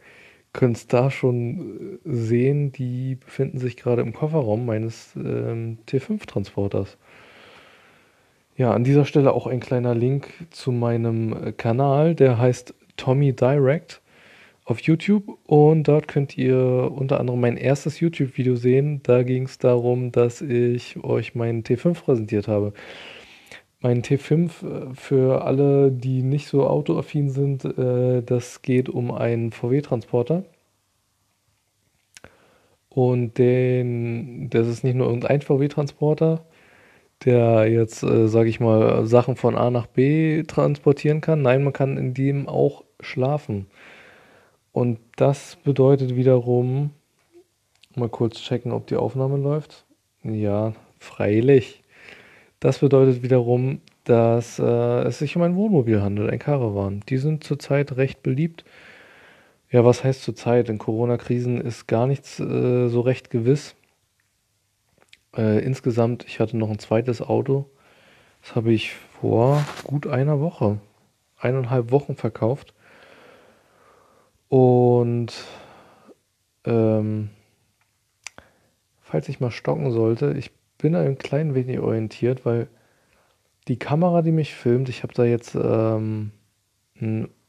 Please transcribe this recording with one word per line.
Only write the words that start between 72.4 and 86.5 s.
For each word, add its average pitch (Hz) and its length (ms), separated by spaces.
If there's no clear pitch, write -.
Und, 123 880
ähm, 110 640
falls - 260
ich 139 140
mal 120 100
stocken 143 400
sollte, 113 460
ich - 140
bin 156 160
ein 139 220
klein 143 380
wenig 127 240
orientiert, 113 680
weil 117 220
die 123 100
Kamera, 170 420
die 165 120
mich 156 200
filmt, 123 360
ich - 140
habe - 100
da 123 100
jetzt, 120 320
ähm, 110 760